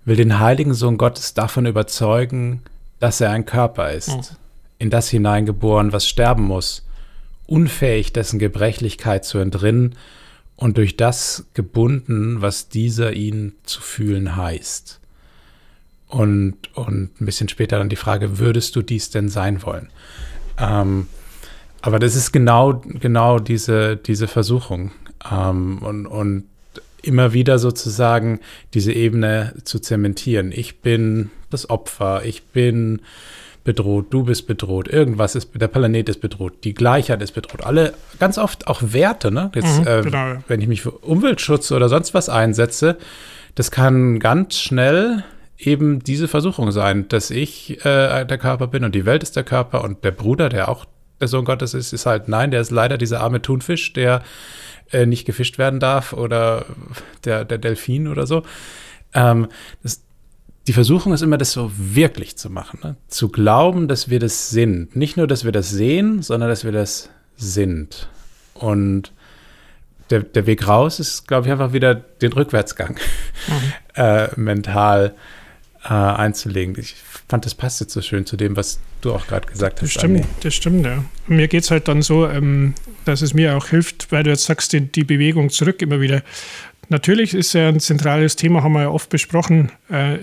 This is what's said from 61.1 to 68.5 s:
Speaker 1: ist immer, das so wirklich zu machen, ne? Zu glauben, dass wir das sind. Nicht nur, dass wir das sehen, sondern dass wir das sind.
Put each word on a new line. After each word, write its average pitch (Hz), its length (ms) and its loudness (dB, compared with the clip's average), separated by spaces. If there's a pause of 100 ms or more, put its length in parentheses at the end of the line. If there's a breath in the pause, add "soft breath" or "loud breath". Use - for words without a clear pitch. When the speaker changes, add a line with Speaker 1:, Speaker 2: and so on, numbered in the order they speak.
Speaker 1:
ist 151 80 0
immer, 151 160 4
das 135 140 -2
so 120 240 -4
wirklich 104 600 0
zu - 140 -12
machen, - 340 -14
ne? 143 120 -10 (120)
Zu - 220 -2
glauben, 147 580 4
dass 127 220 -4
wir 123 100 2
das - 300 -4
sind. 107 440 0
Nicht 147 220 -2
nur, 165 100 2
dass 131 180 0
wir 113 80 0
das 101 180 -2
sehen, 165 520 0
sondern 117 280 -2
dass 113 140 -4
wir 110 80 -4
das 104 360 -4 (280 soft breath)
sind. 92 720 -4 (460 soft breath)